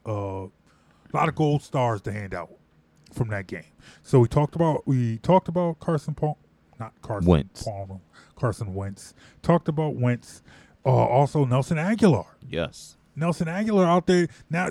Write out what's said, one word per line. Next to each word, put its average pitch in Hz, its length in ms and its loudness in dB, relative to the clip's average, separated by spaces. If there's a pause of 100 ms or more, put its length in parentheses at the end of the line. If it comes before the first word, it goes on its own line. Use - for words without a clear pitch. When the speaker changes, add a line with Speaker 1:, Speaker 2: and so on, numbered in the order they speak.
Speaker 1:
of, 98 480 -6 (600)
a 147 40 -4
lot 156 120 0
of 151 60 -4
gold 147 280 0
stars 120 400 -2
to 107 100 -8
hand 98 220 -8
out, 85 160 -10 (640)
from 117 160 -4
that 98 180 -8
game. 87 180 -12 (380)
So 135 180 4
we 117 80 6
talked 147 260 0
about, 160 320 0
we 120 320 -2
talked 180 300 2
about 170 320 -4
Carson 156 340 -4
Palm, 151 200 -4 (440)
not 113 140 -14 (100)
Carson 95 260 -2
Speaker 2:
Wentz. 82 340 2
Speaker 1:
Palmer, 98 380 -10 (360)
Carson 104 380 -6
Wentz. 98 400 -10 (280)
Talked 170 260 2
about 156 280 -4
Wentz. 120 460 -2 (420)
Uh, 135 60 2
also 131 540 4
Nelson 135 340 0
Aguilar. 175 480 2 (220)
Speaker 2:
Yes. - 480 -8 (200)
Speaker 1:
Nelson 165 320 -2
Aguilar 196 360 2
out 175 220 4
there 175 220 4 (200)
now 180 220 -2